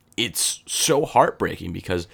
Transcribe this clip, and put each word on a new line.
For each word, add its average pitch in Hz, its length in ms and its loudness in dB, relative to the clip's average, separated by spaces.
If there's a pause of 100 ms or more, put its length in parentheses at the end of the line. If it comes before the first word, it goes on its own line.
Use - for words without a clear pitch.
(160)
it's - 500 -2
so 147 400 2
heartbreaking 90 640 0
because 87 420 -4